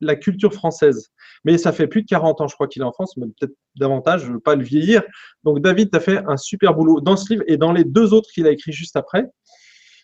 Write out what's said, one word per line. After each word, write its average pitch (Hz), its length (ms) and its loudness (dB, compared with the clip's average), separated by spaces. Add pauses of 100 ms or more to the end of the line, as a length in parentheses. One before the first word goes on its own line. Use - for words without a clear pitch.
la 151 140 -2
culture 196 380 -2
française. 151 560 -2 (360)
Mais 165 120 4
ça 170 140 0
fait 156 160 -2
plus 214 160 -2
de - 40 -18
quarante 160 340 0
ans, 147 60 -2
je 135 60 -12
crois 139 140 -4
qu'il 135 160 -10
est - 20 -4
en 120 60 -4
France, - 260 -10
mais 123 80 -10
peut-être 113 300 -10 (200)
davantage, 135 500 -2
je 123 80 -10
veux 117 60 -8
pas 151 160 0
le 135 80 -2
vieillir. 160 380 2 (420)
Donc 147 160 0
David, 190 300 2
t'as 170 100 0
fait 196 280 0
un 143 100 -2
super 185 380 0
boulot 160 260 2
dans 190 160 2
ce 196 160 -6
livre 208 140 -2
et 156 100 2
dans 160 140 2
les 170 120 2
deux 190 300 2
autres 220 180 4
qu'il 170 140 -4
a 151 60 6
écrits 147 200 -8
juste 151 240 -14
après. 185 300 -4 (800)